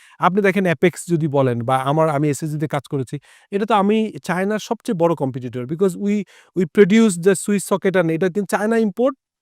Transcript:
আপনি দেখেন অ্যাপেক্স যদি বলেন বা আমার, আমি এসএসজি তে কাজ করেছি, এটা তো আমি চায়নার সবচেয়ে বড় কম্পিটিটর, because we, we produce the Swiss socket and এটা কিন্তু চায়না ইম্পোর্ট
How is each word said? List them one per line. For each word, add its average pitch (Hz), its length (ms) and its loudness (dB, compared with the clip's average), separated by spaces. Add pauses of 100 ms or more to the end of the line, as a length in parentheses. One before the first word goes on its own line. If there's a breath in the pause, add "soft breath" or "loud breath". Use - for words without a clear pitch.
(200 soft breath)
আপনি 180 220 2
দেখেন 196 220 2
অ্যাপেক্স 175 460 0
যদি 165 180 0
বলেন 131 340 2
বা 127 140 0
আমার, 147 340 2
আমি 147 200 0
এসএসজি 151 280 -4
তে 151 100 -4
কাজ 143 200 -4
করেছি, 139 320 -6 (320 soft breath)
এটা 202 140 -2
তো 226 80 0
আমি 208 380 2 (120)
চায়নার 196 360 -2
সবচেয়ে 226 380 -6
বড় 170 180 2 (100)
কম্পিটিটর, 123 400 -6
because 170 300 0
we, 202 280 -2 (340 soft breath)
we 185 60 2 (140)
produce 208 400 6
the 175 160 2
Swiss 202 380 -2
socket 190 300 0
and 165 100 0
এটা 170 180 -2
কিন্তু 202 280 -4
চায়না 220 200 0
ইম্পোর্ট 233 400 -2 (240)